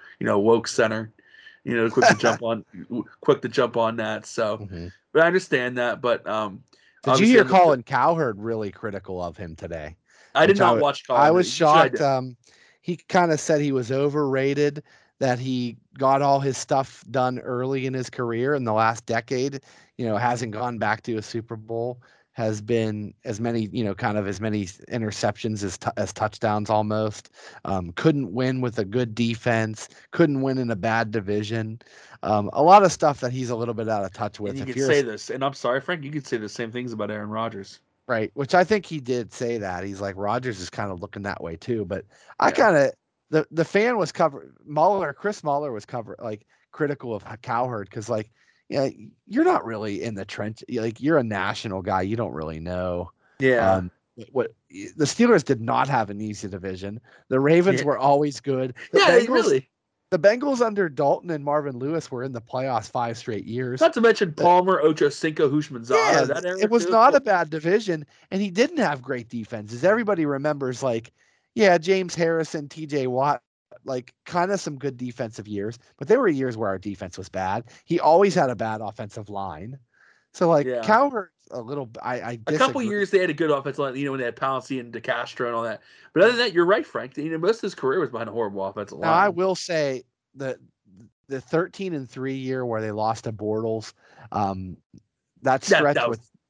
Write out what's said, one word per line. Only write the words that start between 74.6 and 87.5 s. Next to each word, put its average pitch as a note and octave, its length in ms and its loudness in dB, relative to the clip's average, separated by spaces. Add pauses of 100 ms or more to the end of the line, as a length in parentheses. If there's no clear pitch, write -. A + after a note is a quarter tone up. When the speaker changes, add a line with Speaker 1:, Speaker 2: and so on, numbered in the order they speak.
Speaker 2:
good C3 180 -6
defensive A#2+ 520 -10
years, G#2 320 -6 (180)
but C#3 100 -10
there A3 120 6
were B3+ 100 4
years C3 260 -2
where A2 140 -2
our F#2+ 80 -2
defense F#2+ 400 -10
was F#2 100 -12
bad. F#2 380 -4 (180)
He E3 160 -2
always E3+ 360 6
had D3+ 140 2
a B2 60 -4
bad A2 260 -6
offensive G#2 480 -12
line. G2 500 -10 (540)
So, F3 160 2
like, D3 180 4
Speaker 1:
Yeah. B2 140 -4
Speaker 2:
Cowherd's A3 500 2 (200)
a B2 100 -8
little C3 240 -8
b-, A2+ 180 -18
I, B2 120 -4
I A#2 160 -8 (160)
Speaker 1:
A D3+ 100 0
couple B3+ 240 2
Speaker 2:
disagree. A3+ 60 -2
Speaker 1:
years G#3 240 -2
they G3 80 4
had F3+ 100 2
a D#3 40 -2
good D#3 180 0
offensive C#3 280 -2
line, C#3 160 -4
you C#3 100 -6
know, C#3 60 -4
when C3+ 80 -6
they B2+ 60 -4
had A#2 100 -6
Pouncey C3+ 440 -4
and A#2+ 140 -12
DeCastro A#2+ 520 -6
and A#2+ 100 -4
all A2+ 80 -2
that. A2 180 -8 (320)
But E3 100 6
other A3+ 80 8
than A#3+ 80 -2
that, A#3 140 0
you're E3+ 120 4
right, G#3+ 200 2
Frank. B2 320 -10
You D3+ 120 -6
know, E3 80 -4
most F#3 200 0